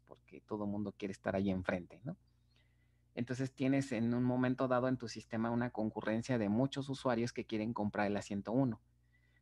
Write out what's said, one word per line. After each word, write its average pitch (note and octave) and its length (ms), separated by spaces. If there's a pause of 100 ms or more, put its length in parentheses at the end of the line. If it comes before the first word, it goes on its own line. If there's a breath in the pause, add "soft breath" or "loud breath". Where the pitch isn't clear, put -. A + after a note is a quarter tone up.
porque - 360
todo G#2 260
mundo G2+ 300
quiere G2 160
estar G2 220
ahí G2 160
enfrente, F#2 520
¿no? D#3+ 140 (1000)
Entonces B2+ 380
tienes C3+ 380
en A#2 220
un B2 100
momento B2+ 440
dado B2 200
en B2+ 100
tu A#2 100
sistema A2+ 440
una A#2+ 200
concurrencia A2 680
de G#2 120
muchos C3+ 400
usuarios A#2+ 440
que A2+ 120
quieren A2 280
comprar G#2 340
el G#2 100
asiento G2+ 340
uno. B2 300 (600)